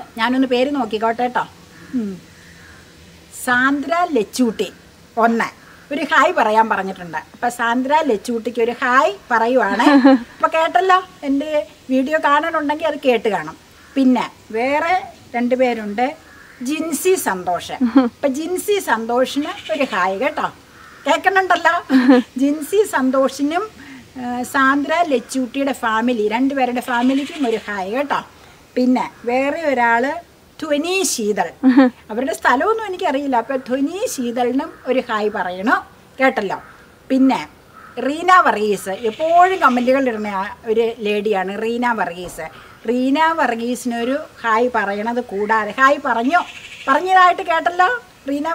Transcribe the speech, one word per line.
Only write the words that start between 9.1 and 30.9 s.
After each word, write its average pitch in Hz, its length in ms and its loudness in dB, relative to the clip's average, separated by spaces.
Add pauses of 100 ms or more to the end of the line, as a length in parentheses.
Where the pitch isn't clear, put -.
പറയുവാണ്. 226 560 2 (480)
അപ്പം 320 200 -2
കേട്ടല്ലോ, 359 440 2 (280)
എൻ്റെ 277 240 -2 (420)
video 269 340 0
കാണാനുണ്ടെങ്കിൽ 302 640 0
അത് 294 160 -6
കേട്ട് 233 280 2
കാണും. 160 220 -8 (400)
പിന്നെ 254 280 4 (340)
വേറെ 302 360 0 (400)
രണ്ട് 240 280 0
പേരുണ്ട്, 226 440 0 (640)
ജിൻസി 320 460 0 (120)
സന്തോഷ്. 175 500 -4 (280)
അപ്പം 269 340 -4
ജിൻസി 359 400 -2 (120)
സന്തോഷിന് 254 600 -2 (220)
ഒരു 269 180 -2
ഹായ് 190 300 0
കേട്ടോ, 285 240 -2 (600)
കേൾക്കണുണ്ടല്ലോ. 339 680 2 (680)
ജിൻസി 302 360 0 (160)
സന്തോഷിനും, 269 680 0 (540)
ഏഹ്, 247 220 -6 (120)
സാന്ദ്ര 277 380 2 (200)
ലച്ചൂട്ടിയുടെ 262 640 -2 (100)
family, 226 400 0 (120)
രണ്ടുപേരുടെ 254 540 0
ഫാമിലിക്കും 269 600 0
ഒരു 220 180 -2
ഹായ് 196 280 -6
കേട്ടോ. 277 260 -2 (540)
പിന്നെ 247 300 2 (240)
വേറെ 277 300 -2 (100)
ഒരാൾ 240 340 2 (560)
ധ്വനി 311 340 -2 (160)